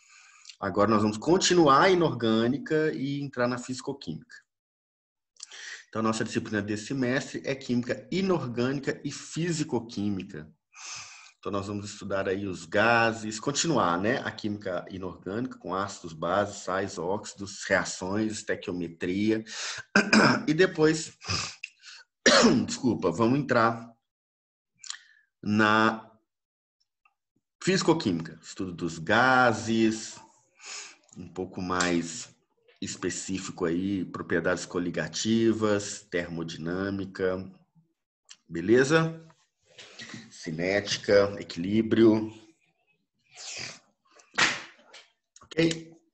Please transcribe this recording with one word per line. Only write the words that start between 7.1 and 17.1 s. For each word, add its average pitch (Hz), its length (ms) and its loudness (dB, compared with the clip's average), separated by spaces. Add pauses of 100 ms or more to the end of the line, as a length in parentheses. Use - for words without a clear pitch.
é 139 100 -2
química 123 560 -4
inorgânica 139 920 -2
e 143 80 -6
fisicoquímica. 104 1400 -4 (880)
Então, 98 120 -8
nós 98 160 -2
vamos 104 220 -6
estudar 98 380 -4
aí 98 180 -2
os 85 200 -8
gases, 110 760 2
continuar, 120 580 2
né? 113 280 0
A - 60 -4
química 101 580 -6
inorgânica 95 680 -8
com 90 160 -8
ácidos, 95 400 -6
bases, 92 500 -2
sais, 95 340 -4
óxidos, 98 680 -8